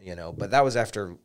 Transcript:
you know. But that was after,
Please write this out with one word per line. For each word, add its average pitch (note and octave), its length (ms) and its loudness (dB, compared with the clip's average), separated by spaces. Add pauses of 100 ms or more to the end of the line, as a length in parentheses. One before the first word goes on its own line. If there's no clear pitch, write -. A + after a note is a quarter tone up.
you F#2 140 -12
know. E2+ 180 -10
But G2+ 200 -8
that C#3 100 8
was C3 140 2
after, G2+ 480 -2